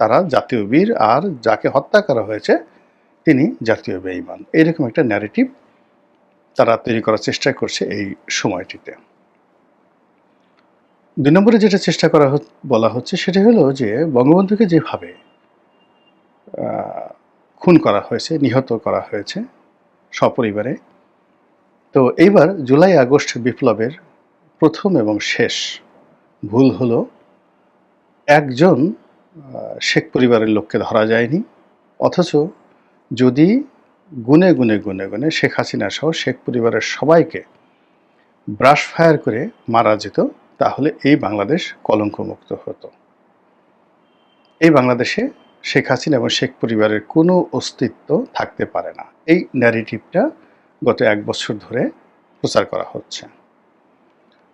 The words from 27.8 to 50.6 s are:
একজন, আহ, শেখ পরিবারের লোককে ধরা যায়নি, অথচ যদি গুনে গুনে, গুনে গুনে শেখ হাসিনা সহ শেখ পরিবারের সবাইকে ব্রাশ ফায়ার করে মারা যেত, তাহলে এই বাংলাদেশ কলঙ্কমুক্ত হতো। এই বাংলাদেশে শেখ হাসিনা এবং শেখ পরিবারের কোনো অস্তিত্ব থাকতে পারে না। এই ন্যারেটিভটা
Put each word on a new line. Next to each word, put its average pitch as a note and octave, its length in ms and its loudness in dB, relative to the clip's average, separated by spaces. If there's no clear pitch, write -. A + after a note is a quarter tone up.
একজন, D3 580 4
আহ, B2+ 880 -12
শেখ D#3 240 0
পরিবারের A#2+ 440 2
লোককে G#2 220 -6
ধরা G#2+ 280 0
যায়নি, A#2 340 0
অথচ E3+ 300 0
যদি B2+ 380 4
গুনে D3 460 4
গুনে, A2 200 2
গুনে G2 320 -8
গুনে A#2+ 200 -4
শেখ - 260 -2
হাসিনা A2+ 340 -4
সহ - 180 -4
শেখ C3 220 -4
পরিবারের A2+ 400 -2
সবাইকে D#3 460 2
ব্রাশ B2 320 2
ফায়ার E3 280 2
করে A#2 220 -4
মারা A2 200 4
যেত, G#2 160 -4
তাহলে C3 300 -2
এই D3 80 6
বাংলাদেশ G#2+ 460 -4
কলঙ্কমুক্ত G#2 600 -4
হতো। - 260 -16
এই E3 100 6
বাংলাদেশে B2+ 520 0
শেখ - 240 -2
হাসিনা C3+ 300 0
এবং C#3 200 -2
শেখ B2+ 120 -2
পরিবারের G#2+ 400 0
কোনো E3+ 220 4
অস্তিত্ব - 560 -8
থাকতে - 300 -6
পারে F2 240 -6
না। - 80 -18
এই E3+ 120 2
ন্যারেটিভটা A#2 640 -2